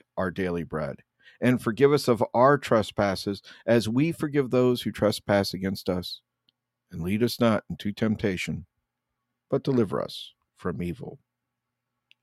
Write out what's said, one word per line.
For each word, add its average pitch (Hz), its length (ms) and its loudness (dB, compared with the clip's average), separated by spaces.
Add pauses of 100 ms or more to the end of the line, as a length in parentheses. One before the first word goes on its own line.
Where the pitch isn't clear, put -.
(160)
our 92 160 -2
daily 87 320 -2
bread, 76 400 -8 (380)
and 123 200 2
forgive 123 300 4
us 147 160 2
of 120 160 4 (100)
our 135 240 6
trespasses 101 840 0 (240)
as 110 240 4
we 139 220 0
forgive 147 380 -2
those 123 320 2
who 107 100 -6
trespass 104 640 0
against 95 360 -6
us. 90 320 -6 (680)
And 87 100 -10
lead 98 200 -2
us 120 180 -2
not 113 300 2
into 101 220 -6
temptation, 98 760 -2 (840)
but 131 140 -2
deliver 110 380 0
us - 320 -12 (220)
from 90 260 -6
evil. - 380 -8 (1040)